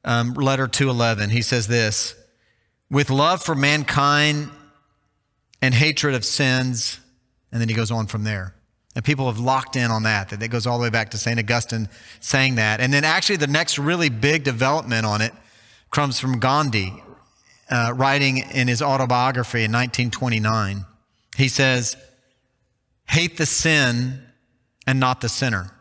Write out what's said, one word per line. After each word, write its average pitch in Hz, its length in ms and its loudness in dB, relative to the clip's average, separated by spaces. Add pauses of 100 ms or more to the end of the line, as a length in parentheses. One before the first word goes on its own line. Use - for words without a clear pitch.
um, 120 300 0
letter 135 320 0
two 135 220 0
eleven. 113 420 0
He 117 100 2
says 110 260 -2
this, 113 460 0 (760)
"With 139 200 0
love 151 340 2
for 160 120 -2
mankind 147 960 2 (1080)
and 131 140 2
hatred 147 400 2
of 120 100 -2
sins," 127 760 0 (520)
and 117 80 -4
then 113 80 0
he 113 60 0
goes 110 160 -2
on 113 160 -2
from 104 180 -6
there. 98 300 -6 (420)
And 113 80 -6
people 135 220 0
have 113 140 -2
locked 131 360 -2
in 120 140 0
on 110 140 -2
that, 104 260 0
that 104 120 -10
it 113 60 -6
goes 117 200 -4
all 120 100 -2
the 120 60 -2
way 117 80 0
back 110 200 -2
to 110 60 -8
Saint 117 220 -2
Augustine 113 500 -2 (320)
saying 135 340 2
that. 110 240 0
And 131 140 2
then 143 100 2
actually 185 340 2
the 147 100 0
next 151 300 0
really 160 300 0
big 139 360 0
development 123 640 0
on 107 160 0
it 113 120 -2 (580)
comes 143 280 0
from 131 200 -2
Gandhi, 127 540 0 (760)
uh, 120 220 0
writing 135 440 2
in 127 300 -2
his 123 160 0
autobiography 127 800 0
in 107 80 0
nineteen 123 400 0
twenty-nine. 107 720 -2 (500)
He 135 140 2
says, 127 480 0 (1120)
"Hate 170 300 0
the 151 100 0
sin 131 720 2 (640)
and 131 140 2
not 127 220 2
the 120 60 -4
sinner." 104 540 -2